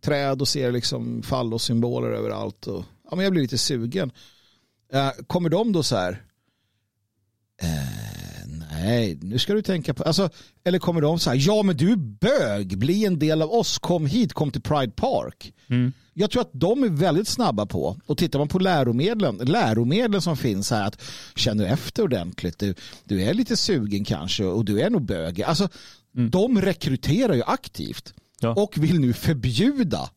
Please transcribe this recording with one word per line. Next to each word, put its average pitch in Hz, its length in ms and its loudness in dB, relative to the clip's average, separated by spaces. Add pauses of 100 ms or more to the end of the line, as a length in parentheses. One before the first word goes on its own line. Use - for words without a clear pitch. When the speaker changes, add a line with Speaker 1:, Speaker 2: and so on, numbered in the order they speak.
Speaker 1:
träd 139 360 0
och 135 60 0
ser 127 240 0
liksom 120 520 -4
fallossymboler 120 880 -2
överallt 107 560 -6
och, 95 160 -8 (260)
ja, 151 60 -6
men 185 80 0
jag 196 80 2
blir 175 100 2
lite 127 160 -2
sugen. 127 540 -2 (840)
Eh, 139 160 0 (180)
kommer 175 220 0
de 214 220 2
då 170 120 2
så 120 120 0
här, 92 260 -2 (1400)
"Eh, 52 840 -8 (240)
nej, 95 500 0
nu 98 180 -2
ska - 140 0
du 214 80 2
tänka 165 320 -2
på", - 100 -6
alltså, 165 260 2 (340)
eller 180 160 2
kommer 170 220 0
de 156 180 2
så 160 100 0
här, 131 80 2 (100)
"Ja, 214 160 4
men 185 140 4
du 165 140 4
är 247 40 6
bög, 107 840 0
bli 175 280 2
en 180 140 2
del 156 220 2
av 156 100 0
oss, 226 280 0
kom 165 260 0
hit, 175 280 2
kom 147 180 -2
till 131 100 -6
Pride 139 340 0
Park"? - 580 -4 (140)
Speaker 2:
Mm. 123 260 0 (220)
Speaker 1:
Jag 202 160 0
tror 247 100 2
att - 120 -2
de 196 300 2
är 233 60 2
väldigt 165 380 2
snabba 123 380 0
på, 85 400 -4
och 151 120 -2
tittar 147 220 0
man 147 80 0
på 185 120 0
läromedlen, 160 800 2
läromedlen 160 840 2
som 160 160 -2
finns 101 340 0
här, 104 160 0
att - 140 -8 (340)
"Känn 107 220 0
nu 104 80 2
efter 156 380 -2
ordentligt, 90 560 -4
du, 98 140 -2 (320)
du 98 160 0
är 110 120 2
lite 226 240 0
sugen 104 460 0
kanske 95 420 -2
och 98 200 0
du 101 160 0
är 175 80 2
nog 190 160 0
bög." 87 360 -4
Alltså, 151 280 0 (460)
Speaker 2:
Mm. 120 140 2
Speaker 1:
de 202 320 4
rekryterar 185 720 2
ju 120 100 2
aktivt - 680 -6 (260)
Speaker 2:
Ja. 113 180 0
Speaker 1:
och 202 200 0
vill 165 220 4
nu 123 140 4
förbjuda 139 1040 0